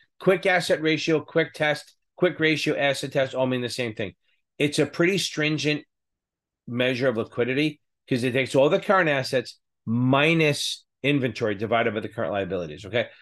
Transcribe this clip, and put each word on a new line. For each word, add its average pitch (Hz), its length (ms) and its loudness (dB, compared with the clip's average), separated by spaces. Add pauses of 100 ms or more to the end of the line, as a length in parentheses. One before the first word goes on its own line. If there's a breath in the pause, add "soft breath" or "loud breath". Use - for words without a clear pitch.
(180 soft breath)
Quick 185 260 2
asset 180 360 2
ratio, 156 380 2
quick 156 340 -2
test, 151 420 -2 (200)
quick 165 240 0
ratio, 156 380 0
asset 139 340 0
test, 131 220 0
all 127 140 0
mean 127 140 0
the 120 80 -4
same 117 260 -6
thing. 95 180 -6 (460)
It's 147 200 0
a 143 60 4
pretty 180 320 0
stringent 151 640 -2 (840)
measure 127 400 0
of 117 100 0
liquidity 127 640 -2 (260)
'cause 120 160 0
it 127 100 0
takes 127 200 -2
all 143 160 6
the 185 100 2
current 185 300 2
assets 135 500 -2 (260)
minus 143 1000 2 (160)
inventory 123 540 0
divided 113 380 0
by 107 60 -2
the 104 100 -8
current 101 240 -6
liabilities, 90 520 -4
okay? 110 240 -2 (120 loud breath)